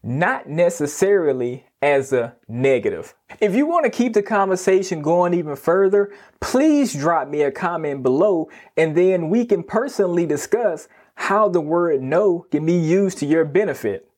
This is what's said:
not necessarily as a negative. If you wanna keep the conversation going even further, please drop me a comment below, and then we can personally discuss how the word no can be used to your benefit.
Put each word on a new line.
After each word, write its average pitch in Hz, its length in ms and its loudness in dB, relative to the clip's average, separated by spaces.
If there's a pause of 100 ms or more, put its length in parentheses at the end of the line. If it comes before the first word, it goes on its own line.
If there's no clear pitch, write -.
not 160 460 -4
necessarily 151 1160 0 (160)
as 139 320 0
a 120 220 -2 (120)
negative. 117 680 -2 (280)
If 208 140 0
you 277 100 2
wanna 320 240 0
keep 240 240 -2
the 208 100 2
conversation 190 800 0
going 175 320 2
even 151 240 -4
further, 196 540 2 (280)
please 285 540 2
drop 151 340 -2
me 147 140 -2
a 139 100 2
comment 151 520 -6
below, 160 440 2 (300)
and 156 180 0
then 180 340 2
we 233 140 2
can 202 200 0
personally 190 640 -2
discuss 160 600 -2 (280)
how 208 340 0
the 175 100 0
word 160 420 0
no 175 500 0
can 147 140 -2
be 165 60 2
used 180 460 2
to 151 80 -4
your 160 180 2
benefit. 143 640 -2 (100)